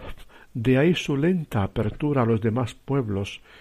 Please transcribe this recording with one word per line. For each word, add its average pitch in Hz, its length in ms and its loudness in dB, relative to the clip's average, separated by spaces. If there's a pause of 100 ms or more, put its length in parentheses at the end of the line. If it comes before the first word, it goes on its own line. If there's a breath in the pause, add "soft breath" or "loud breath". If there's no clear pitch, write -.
(540 loud breath)
de 127 240 2
ahí 160 160 4
su - 220 -2
lenta 156 460 0
apertura 120 600 0
a 113 40 2
los 113 140 2
demás 117 340 -2
pueblos, 107 680 -4 (200 loud breath)